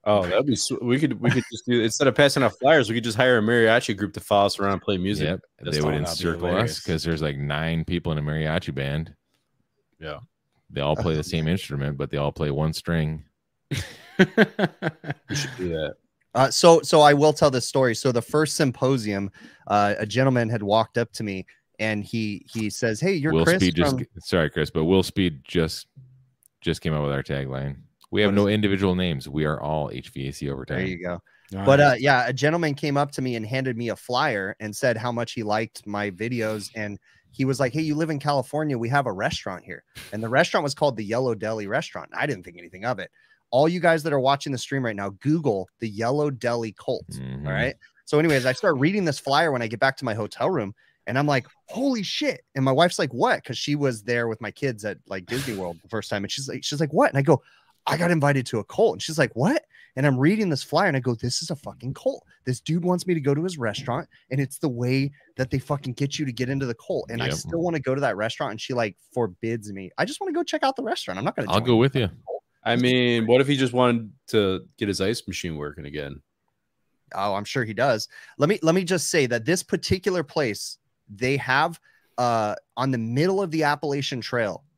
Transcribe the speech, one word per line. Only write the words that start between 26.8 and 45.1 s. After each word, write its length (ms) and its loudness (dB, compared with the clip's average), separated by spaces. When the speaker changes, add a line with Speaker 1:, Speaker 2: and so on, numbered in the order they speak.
Speaker 2:
came 120 -2
out 100 0
with 80 -2
our 120 -4
tagline. 540 -6
We 100 2
have 80 6
Speaker 4:
What 60 2
Speaker 2:
no 120 4
Speaker 4:
is 40 2
it? 40 2
Speaker 2:
individual 400 2
names. 320 -2
We 180 -2
are 140 0
all 320 -2
H 180 -12
V 180 -8
A 60 -8
C 160 -6
overtime. 280 -6
Speaker 4:
There 100 -2
you 160 -8
go. 160 -4
Speaker 3:
Nice. 140 -6
Speaker 4:
But, 160 8
uh, 160 6
yeah, 300 2
a 60 -2
gentleman 420 0
came 220 -2
up 160 0
to 80 -6
me 140 -4
and 100 -6
handed 320 -4
me 120 -4
a 60 -2
flyer 640 -2
and 140 -8
said 200 0
how 160 -4
much 220 -6
he 100 -6
liked 440 -4
my 240 -4
videos. 640 -6
And 220 -8
he 140 -4
was 140 0
like, 140 0
"Hey, 80 -2
you 140 -2
live 160 -2
in 80 -4
California. 580 -2
We 120 -4
have 180 2
a 40 -2
restaurant 540 -6
here." 180 -16
And 100 -6
the 60 -6
restaurant 340 2
was 120 -4
called 220 0
the 60 -6
Yellow 320 0
Deli 320 -6
Restaurant. 480 -6
I 120 -2
didn't 160 -6
think 160 -18
anything 260 -14
of 140 -2
it. 100 -12
All 180 4
you 140 -2
guys 220 4
that 100 -2
are 60 2
watching 340 0
the 40 -4
stream 280 -4
right 100 -4
now, 140 -4
Google 580 -2